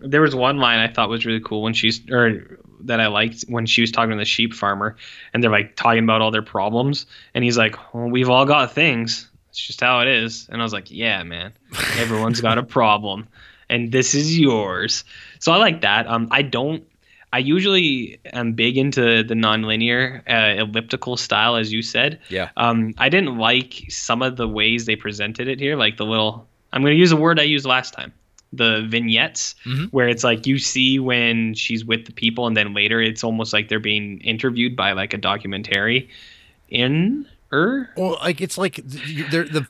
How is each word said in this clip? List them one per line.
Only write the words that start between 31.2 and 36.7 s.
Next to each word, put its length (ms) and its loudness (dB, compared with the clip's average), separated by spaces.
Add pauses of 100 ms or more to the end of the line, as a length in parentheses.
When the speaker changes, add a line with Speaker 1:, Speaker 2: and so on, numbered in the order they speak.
Speaker 1:
she's 320 -4
with 200 -2
the 60 -18
people, 360 -2
and 100 0
then 160 0
later 260 0
it's 240 -2
almost 300 -4
like 160 -2
they're 100 -2
being 400 -4
interviewed 560 -2
by, 160 0
like, 220 -4
a 40 -6
documentary 920 -2 (580)
in 580 0 (280)